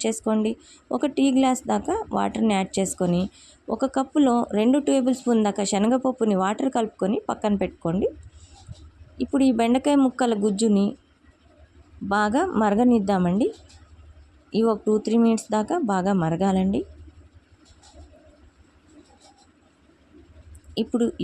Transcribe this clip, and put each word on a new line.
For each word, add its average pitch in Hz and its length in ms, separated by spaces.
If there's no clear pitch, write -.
చేసుకోండి. 220 460
ఒక 262 100
టీ 269 80
గ్లాస్ 254 240
దాకా 208 200
వాటర్ని 208 400
యాడ్ 190 220
చేసుకొని, 180 420
ఒక 269 100
కప్పులో 262 360
రెండు 254 200
టేబుల్ 262 320
స్పూన్ 226 280
దాకా 202 140
శనగపప్పుని 233 720
వాటర్ 214 360
కలుపుకొని 220 400
పక్కన 208 340
పెట్టుకోండి. 180 460
ఇప్పుడు 269 240
ఈ 247 120
బెండకాయ 254 340
ముక్కల 247 280
గుజ్జుని 202 420
బాగా 214 280
మరగనిద్దామండి. 202 840
ఇవి 226 140
ఒక 214 160
టూ 214 60
త్రీ 214 180
మినిట్స్ 226 300
దాకా 214 220
బాగా 190 300
మరగాలండి. 190 600
ఇప్పుడు 233 220